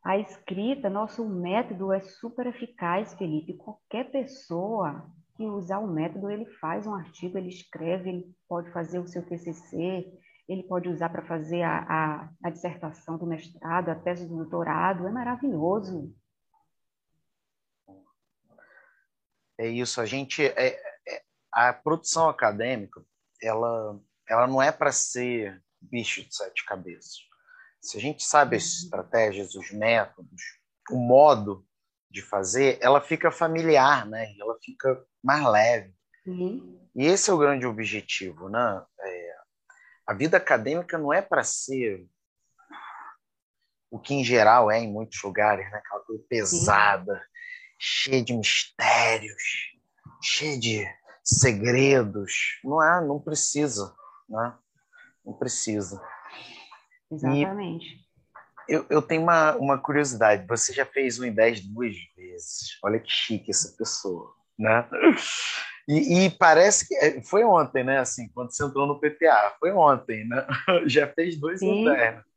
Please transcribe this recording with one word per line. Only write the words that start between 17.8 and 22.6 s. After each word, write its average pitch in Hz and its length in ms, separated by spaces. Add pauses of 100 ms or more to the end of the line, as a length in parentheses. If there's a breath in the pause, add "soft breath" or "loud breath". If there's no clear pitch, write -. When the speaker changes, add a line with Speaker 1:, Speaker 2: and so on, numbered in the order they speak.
Speaker 2:
É 113 60
isso, 120 340
a 113 60
gente, 135 340
é, 127 400 (280)
é, - 140 (300)
a 123 200
produção 160 560
acadêmica, 110 760 (400)